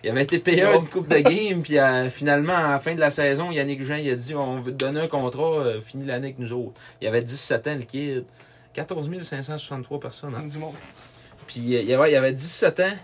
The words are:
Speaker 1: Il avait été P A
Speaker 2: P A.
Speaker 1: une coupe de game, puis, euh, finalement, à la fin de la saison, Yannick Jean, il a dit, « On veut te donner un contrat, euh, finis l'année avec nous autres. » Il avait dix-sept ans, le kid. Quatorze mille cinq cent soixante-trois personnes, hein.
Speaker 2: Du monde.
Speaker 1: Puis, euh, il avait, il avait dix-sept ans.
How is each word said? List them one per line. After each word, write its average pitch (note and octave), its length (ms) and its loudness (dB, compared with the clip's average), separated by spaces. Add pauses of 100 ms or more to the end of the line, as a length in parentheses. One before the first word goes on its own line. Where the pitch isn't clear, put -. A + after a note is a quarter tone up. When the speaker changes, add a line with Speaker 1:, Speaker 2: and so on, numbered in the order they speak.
Speaker 1:
Il A2 60 -2
avait C3 120 0
été D#3+ 160 0
P F3 240 4
A F3+ 80 6
Speaker 2:
P F3 40 8
A. - 40 6
Speaker 1:
une E3 100 0
coupe E3 200 -4
de D#3 100 6
game, F3+ 440 4
puis, D3 160 0
euh, B2+ 300 4
finalement, C#3+ 480 2
à D#3 140 2
la C#3 80 2
fin E3 160 -2
de D#3+ 60 -2
la D3 100 4
saison, D3 400 0
Yannick C#3 320 -2
Jean, C#3+ 140 -4
il D3+ 140 -2
a B2 40 2
dit, « B2 220 -6
On C3 240 -4
veut B2 120 -6
te C#3 120 -10
donner D3 160 -2
un D#3+ 80 -2
contrat, C3 340 -2 (160)
euh, A2+ 220 0
finis C3+ 240 -12
l'année C3 240 -6
avec C3 100 -12
nous A#2+ 140 -8
autres. » B2 280 -8 (220)
Il A2 60 -2
avait A2+ 140 4
dix-sept B2 440 -2
ans, D3 80 -2
le C3 80 -6
kid. C3 420 -6 (480)
Quatorze D3+ 360 -6
mille F3 160 -8
cinq C3+ 180 -8
cent D3+ 160 -8
soixante-trois C#3 400 -10
personnes, A#2+ 380 -12
hein. D3+ 100 -10
Speaker 2:
Du D3 100 -12
monde. D#3 180 -10 (760)
Speaker 1:
Puis, B2 280 -2
euh, A#2 60 2
il A2+ 100 0
avait, D3 200 6
il - 20 4
avait C3 180 4
dix-sept D#3+ 460 0
ans. F#3 140 2 (120)